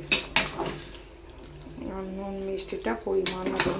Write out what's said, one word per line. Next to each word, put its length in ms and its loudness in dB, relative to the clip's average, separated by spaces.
আর 100 -4
নুন 180 -4
মিষ্টিটা 460 0
পরিমাণ 480 4
মতো, 280 4